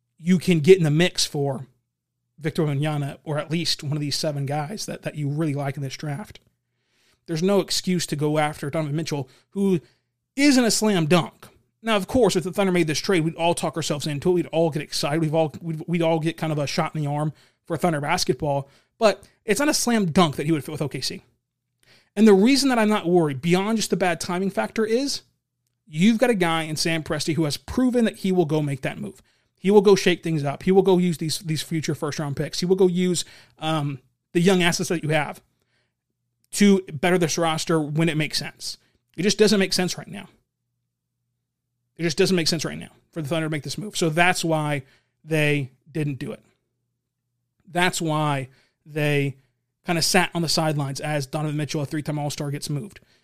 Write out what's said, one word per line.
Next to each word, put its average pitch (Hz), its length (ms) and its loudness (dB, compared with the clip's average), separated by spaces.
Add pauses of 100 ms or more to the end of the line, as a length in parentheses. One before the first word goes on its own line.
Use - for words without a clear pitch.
(200)
you 175 200 2
can 170 200 2
get 180 180 8
in 170 60 0
the 147 80 2
mix 165 340 2
for 139 400 -4 (720)
Victor 156 260 -4
Wembanyama, 143 600 -2
or 147 140 -6
at 147 120 -6
least 165 320 -2
one 147 120 -4
of 151 80 -4
these 143 140 -4
seven 143 300 -4
guys 151 420 -6
that, 156 160 -12
that - 120 -8
you 147 140 -4
really 147 240 -2
like 139 240 -6
in 143 60 -8
this 131 120 -8
draft, 151 460 -10 (840)
there's 165 160 -4
no 196 180 4
excuse - 460 -2
to 175 100 -6
go 151 220 0
after 151 300 -4
Donovan 151 260 -4
Mitchell, 147 340 -4 (220)
who 196 280 0 (560)
isn't 262 300 4
a 208 60 2
slam 196 340 2
dunk. - 420 0 (340)
Now, 220 140 0
of 190 120 -2
course, 220 280 4
if 160 80 0
the 180 80 -6
Thunder 190 220 0
made 170 140 2
this 151 120 -2
trade, 180 240 0
we'd 160 120 -2
all 170 180 0
talk 170 240 -6
ourselves 151 300 -4
into 156 240 -2
it. - 20 2
We'd 170 140 0
all 165 220 0
get 147 120 -4
excited. 156 400 -4
We'd 151 120 0
all, 160 280 0
we'd, 160 260 -8
we'd 170 140 0
all 165 180 2
get 160 160 -2
kind 160 160 -4
of 151 60 -2
a 185 100 -2
shot 156 260 -4
in 156 80 -4
the 147 60 -2
arm 147 240 -2 (320)
for 165 140 -6
Thunder 160 240 0
basketball. 147 640 -2 (300)
But 214 260 2 (220)
it's 202 140 0
not 294 100 2
a 294 40 4
slam 220 340 2
dunk 160 280 4
that 147 100 -4
he 165 60 0
would 151 120 0
fit - 80 -12
with 151 100 -6
O 143 80 -4
K 143 100 -8
C. - 240 -8 (920)
And 214 120 8
the 202 60 10
reason 254 360 6
that 240 100 2
I'm 214 100 4
not 208 180 0
worried, 156 340 2
beyond 190 360 2
just 196 140 -6
the 190 60 2
bad 175 220 0
timing 185 300 -4
factor, 165 340 -4
is 247 380 -2 (640)
you've 190 320 4
got 247 140 4
a 226 40 0
guy 165 280 0
in 156 120 -6
Sam 165 280 -2
Presti 151 320 -4
who 160 100 0
has 147 100 -4
proven 247 500 0
that - 120 -2
he 190 140 -2
will 180 140 2
go 156 160 0
make 139 200 -4
that - 160 -6
move. 202 240 -12 (360)
He 185 120 -2
will 208 120 8
go 196 140 6
shake 180 280 0
things 160 200 -2
up. 139 200 -6
He 180 80 2
will 190 120 6
go 185 140 4
use 180 200 2
these, 156 220 -4
these 160 220 -4
future 160 340 -4
first-round 143 400 -6
picks. 143 240 -6
He 180 80 -2
will 190 80 4
go 190 120 6
use, 180 380 0 (340)
um, 147 400 -2 (340)
the 175 80 2
young 185 200 4
assets 170 280 0
that 165 140 -4
you 147 60 -4
have 147 320 -2 (1120)
to 196 280 6 (120)
better 180 240 2
this 175 200 -2
roster 160 420 0
when 156 300 0
it 151 80 -2
makes 151 200 -2
sense. - 400 -8 (400)
It 160 60 -2
just 208 160 0
doesn't 208 200 4
make 185 140 0
sense 185 240 -2
right 143 100 -14
now. - 220 -16 (1700)
It 165 60 -6
just 170 140 -2
doesn't 185 180 4
make 165 120 0
sense 160 160 0
right 156 140 -6
now - 120 -14 (220)
for 170 100 -10
the 143 60 -8
Thunder 160 200 -2
to 156 40 -4
make 151 120 -6
this - 140 -10
move. 196 200 -10
So 165 120 0
that's 175 360 2
why 151 380 -2 (400)
they 147 480 0 (200)
didn't 143 280 -4
do 139 120 -10
it. - 120 -16 (1200)
That's 175 340 -2
why 151 480 -2 (360)
they 147 520 -2 (480)
kinda 170 160 -2
sat 175 340 2
on 170 60 -2
the 156 80 -2
sidelines 143 500 -2
as 147 260 -4
Donovan 151 320 -6
Mitchell, 151 240 -4
a 139 40 -4
three-time 151 340 -6
All-Star, 147 320 -6
gets - 180 -8
moved. 135 300 -8 (240)